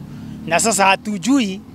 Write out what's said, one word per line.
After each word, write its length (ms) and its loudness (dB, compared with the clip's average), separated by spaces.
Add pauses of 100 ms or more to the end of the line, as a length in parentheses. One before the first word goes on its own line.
(460)
na 140 2
sasa 260 2
hatujui 760 0 (140)